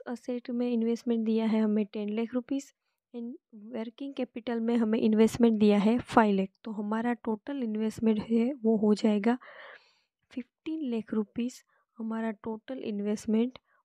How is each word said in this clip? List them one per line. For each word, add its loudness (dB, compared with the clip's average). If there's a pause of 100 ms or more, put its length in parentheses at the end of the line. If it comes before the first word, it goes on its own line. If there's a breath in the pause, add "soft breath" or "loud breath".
असेट -8
में -2
इन्वेस्टमेंट 0
दिया 2
है 2
हमें 2
टेन -8
लाख -4
रुपीज, -6 (400)
and -10 (440)
वर्किंग -10
कैपिटल -6
में 0
हमें 0
इन्वेस्टमेंट 4
दिया 8
है 4
फ़ाइव 4
लाख। 0 (140)
तो -12
हमारा -4
टोटल -6
इन्वेस्टमेंट 0 (100)
है 2
वो 2
हो 4
जाएगा 2 (960 loud breath)
फ़िफ़्टीन -8
लाख -4
रुपीज। -4 (340)
हमारा -6
टोटल -10
इन्वेस्टमेंट -2 (260)